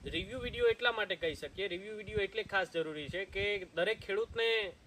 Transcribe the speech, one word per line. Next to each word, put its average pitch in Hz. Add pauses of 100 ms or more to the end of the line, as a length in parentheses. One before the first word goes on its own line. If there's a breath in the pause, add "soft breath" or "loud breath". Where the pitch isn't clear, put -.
રિવ્યુ 196
વીડિયો 240
એટલા 233
માટે 202
કહી 165
શકીએ, 165
રિવ્યુ 196
વીડિયો 214
એટલે 202
ખાસ 190
જરૂરી 151
છે 185
કે 196
દરેક 202
ખેડૂતને 220 (140)